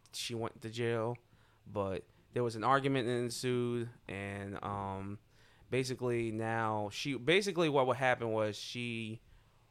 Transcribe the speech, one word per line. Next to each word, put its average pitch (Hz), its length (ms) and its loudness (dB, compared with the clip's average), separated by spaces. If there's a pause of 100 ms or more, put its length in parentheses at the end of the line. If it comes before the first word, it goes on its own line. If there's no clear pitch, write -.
(120)
she - 240 -6
went 113 260 -6
to 113 80 -8
jail, 117 460 0 (560)
but 98 320 -2 (300)
there 123 100 2
was 113 100 0
an 110 80 -4
argument 135 460 4
that 123 60 2
ensued, 120 760 0 (200)
and, 101 540 -6
um, 98 560 -4 (540)
basically 123 600 0
now 110 600 0
she, 143 220 -4
basically 170 540 4
what 139 200 6
would 123 80 4
happen 120 360 2
was 107 240 2
she 113 640 -6 (500)